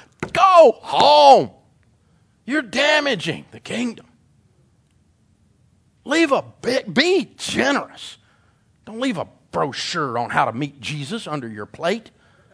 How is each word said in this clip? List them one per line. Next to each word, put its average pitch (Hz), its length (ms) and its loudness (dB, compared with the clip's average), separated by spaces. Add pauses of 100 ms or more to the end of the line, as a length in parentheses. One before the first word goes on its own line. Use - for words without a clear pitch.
(340)
go 339 480 6
home. 269 720 6 (920)
You're 285 180 -4
damaging 247 880 -2
the - 80 -20
kingdom. 226 480 -10 (2000)
Leave 311 280 -2
a 202 120 0 (200)
bit, 247 280 -4
be 311 340 0 (120)
generous. - 800 -6 (680)
Don't 220 140 -14
leave 247 200 -4
a 101 80 -10 (240)
brochure 147 680 -6
on 117 100 -6
how 143 160 0
to 113 80 -4
meet 139 260 -8
Jesus 151 460 -10
under 147 220 -8
your 104 180 -12
plate. 190 460 -6 (420)